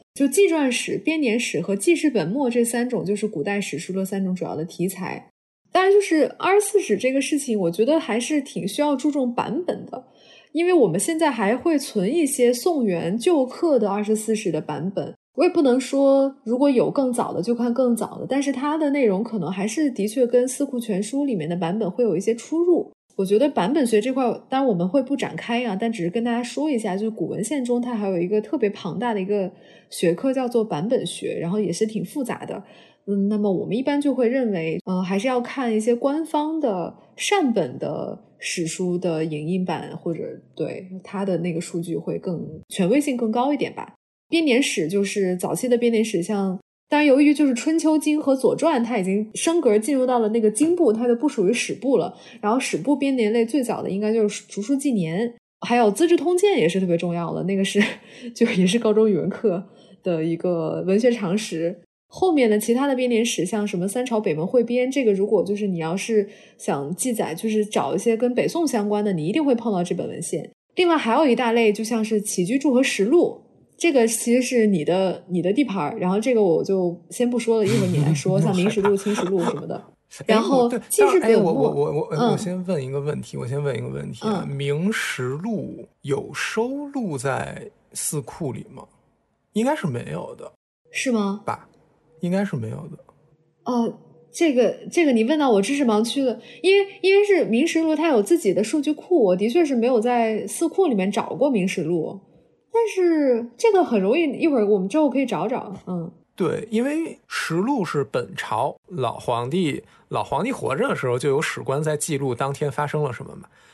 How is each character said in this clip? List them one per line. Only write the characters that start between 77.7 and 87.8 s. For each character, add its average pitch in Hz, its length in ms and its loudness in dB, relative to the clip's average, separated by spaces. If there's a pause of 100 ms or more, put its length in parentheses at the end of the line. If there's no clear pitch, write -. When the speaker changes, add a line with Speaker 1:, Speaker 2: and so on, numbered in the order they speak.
Speaker 1:
儿 - 40 0
你 139 100 0
来 151 160 4
说， 147 260 0
Speaker 2:
<laughs> - 20 4
Speaker 1:
像 208 140 2
《明 180 140 2
实 214 100 0
录》 196 160 4
《清 208 180 -2
实 175 120 -2
录》 190 180 0
什 220 100 -2
么 - 120 -8
的。 151 100 -8 (440)
Speaker 2:
哎， - 80 -14
Speaker 1:
然 220 120 6
后 254 260 4 (220)
记 415 200 6
事 370 120 6
本 - 0 -
末， - 0 -
Speaker 2:
我， - 0 -
但， 226 100 2
哎， 226 60 8
我， 165 160 4
我， 262 180 2
我， 143 220 0
我， - 200 -2
Speaker 1:
嗯。 208 200 2
Speaker 2:
我 - 60 2
先 180 260 -6
问 175 180 -2
一 131 80 -8
个 139 80 -4
问 143 220 -4
题， 123 160 -12
我 135 100 -6
先 139 160 -4
问 139 140 -2
一 120 60 -4
个 123 60 -8
问 135 220 -8
题 131 160 -8
啊， 196 220 -2
Speaker 1:
嗯。 143 80 -6
Speaker 2:
《明 143 340 -2
实 - 340 -4
录》 151 520 -6 (240)
有 139 320 -4
收 262 540 -4
录 240 320 -4
在 135 520 -6 (220)